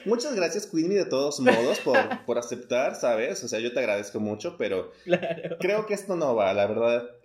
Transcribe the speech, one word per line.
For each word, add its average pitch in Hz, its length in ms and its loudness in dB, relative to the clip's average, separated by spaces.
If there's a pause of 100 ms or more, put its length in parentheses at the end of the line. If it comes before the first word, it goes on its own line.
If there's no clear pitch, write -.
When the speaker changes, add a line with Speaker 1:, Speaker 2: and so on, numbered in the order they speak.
Speaker 1:
Muchas 240 280 0
gracias, 190 320 0
Queenie, 170 300 0
de 180 80 2
todos 139 360 0
modos, - 400 4
por, 135 180 4 (260)
por 120 140 0
aceptar, 123 560 -2
¿sabes? 127 500 -2
O 117 40 -8
sea, 110 120 -2
yo 120 140 -4
te 139 60 0
agradezco 104 380 -2
mucho, 107 380 -4
pero 98 360 -2 (120)
Speaker 2:
Claro. 170 560 -2
Speaker 1:
creo 208 240 0
que 208 80 -6
esto 196 240 -4
no 143 180 2
va, 101 200 4
la 101 120 2
verdad, 117 400 2 (180)